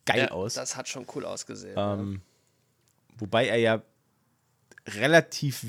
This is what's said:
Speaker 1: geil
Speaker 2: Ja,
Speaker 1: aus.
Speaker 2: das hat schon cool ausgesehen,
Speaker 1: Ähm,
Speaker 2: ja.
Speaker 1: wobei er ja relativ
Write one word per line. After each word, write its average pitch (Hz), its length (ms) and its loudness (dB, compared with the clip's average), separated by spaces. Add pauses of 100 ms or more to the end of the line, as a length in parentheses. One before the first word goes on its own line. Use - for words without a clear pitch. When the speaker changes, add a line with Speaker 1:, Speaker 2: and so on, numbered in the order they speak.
Speaker 1:
geil - 160 2
Speaker 2:
Ja, 135 100 0
Speaker 1:
aus. 95 220 -4
Speaker 2:
das 131 220 -6
hat 131 120 -8
schon - 260 -10
cool 139 100 -6
ausgesehen, 98 520 -10
Speaker 1:
Ähm, 101 380 -2
Speaker 2:
ja. 95 60 -8 (1000)
Speaker 1:
wobei 113 260 2
er 104 120 2
ja 113 240 4 (1040)
relativ 139 840 2